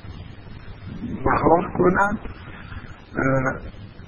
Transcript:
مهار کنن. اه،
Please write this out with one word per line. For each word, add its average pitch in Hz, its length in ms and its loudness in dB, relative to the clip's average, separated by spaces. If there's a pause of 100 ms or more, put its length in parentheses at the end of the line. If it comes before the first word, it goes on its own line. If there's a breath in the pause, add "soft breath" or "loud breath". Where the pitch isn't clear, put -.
(1300)
مهار 165 520 4
کنن. 180 400 6 (960 loud breath)
اه، 135 460 4 (460)